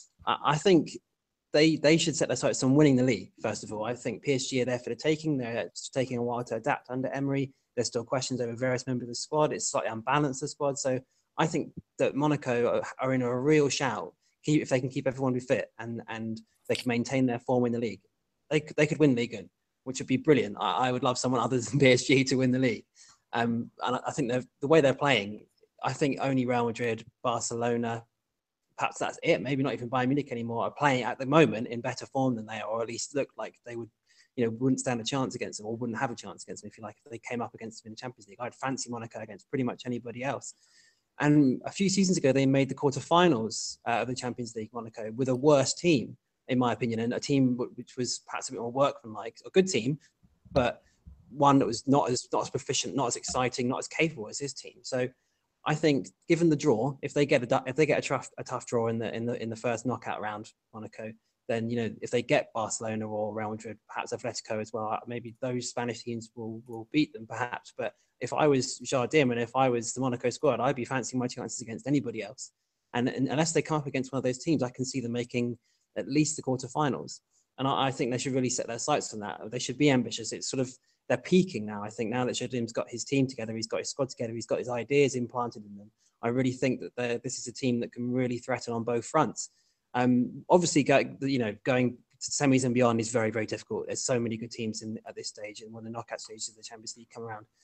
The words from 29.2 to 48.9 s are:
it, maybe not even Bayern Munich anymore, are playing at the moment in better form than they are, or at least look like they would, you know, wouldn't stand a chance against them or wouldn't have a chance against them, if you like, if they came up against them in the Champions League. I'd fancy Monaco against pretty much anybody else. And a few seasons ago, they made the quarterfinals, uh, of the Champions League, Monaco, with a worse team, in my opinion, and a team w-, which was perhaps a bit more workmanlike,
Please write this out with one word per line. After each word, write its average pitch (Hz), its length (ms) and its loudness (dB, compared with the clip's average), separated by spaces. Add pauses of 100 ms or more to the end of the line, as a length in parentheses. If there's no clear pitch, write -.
it, 147 200 2
maybe 139 200 0
not 131 120 -2
even 117 160 -8
Bayern 127 180 0
Munich 139 240 -2
anymore, 117 320 -4
are 107 60 -2
playing 135 320 2
at 117 160 -4
the 131 80 -6
moment 127 420 4
in 117 120 -8
better 120 260 -6
form 131 280 0
than 110 120 -8
they 110 140 -8
are, 104 80 -8
or 117 140 -2
at 110 60 -6
least 117 260 -8
look 135 220 -2
like 104 180 -10 (120)
they 120 100 -10
would, 117 120 -8 (480)
you 123 80 2
know, 113 140 2
wouldn't 131 220 2
stand 120 200 -2
a 110 40 -8
chance 131 300 -2
against 101 240 -8
them 104 80 -14
or 117 100 -6
wouldn't 113 220 -6
have 113 120 -2
a 117 40 -10
chance 98 300 -14
against 95 180 -14
them, 104 80 -16
if - 80 -20
you 110 60 -14
like, 107 200 -12
if - 60 -20
they 117 80 -12
came 120 240 -8
up 107 120 -10
against 113 280 -14
them 113 60 -20
in 110 60 -14
the - 20 -20
Champions 123 320 -14
League. 98 120 -20
I'd - 140 -10
fancy 131 360 -6
Monaco 117 300 -10
against - 300 -16
pretty 135 140 -2
much 110 220 -4
anybody 120 360 -8
else. 127 320 -6 (640)
And 147 440 6
a - 80 -10
few 196 160 2
seasons 185 300 4
ago, 135 140 6
they 135 140 4
made 135 220 4
the 135 60 -6
quarterfinals, 143 1040 2 (100)
uh, 117 140 2
of 117 60 -4
the 127 60 -4
Champions 120 400 -8
League, 110 180 -8
Monaco, 113 400 -10
with 131 180 0
a 127 60 2
worse 139 360 6
team, 139 440 2 (320)
in 127 100 2
my 120 140 4
opinion, 113 280 -2
and 117 140 0
a 104 60 -4
team 135 320 4
w-, 120 240 -4
which - 200 -16
was 123 300 -4
perhaps - 240 -8
a - 20 -14
bit 98 80 -8
more 117 120 -6
workmanlike, 117 720 -2